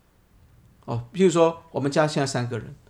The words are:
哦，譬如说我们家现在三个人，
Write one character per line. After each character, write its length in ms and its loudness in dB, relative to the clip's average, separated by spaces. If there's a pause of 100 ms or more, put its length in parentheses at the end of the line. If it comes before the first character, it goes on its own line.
(840)
哦， 160 -4 (120)
譬 100 2
如 80 6
说 400 2
我 80 -6
们 100 -2
家 160 2
现 140 -2
在 80 0
三 220 -4
个 100 -6
人， 160 -14 (140)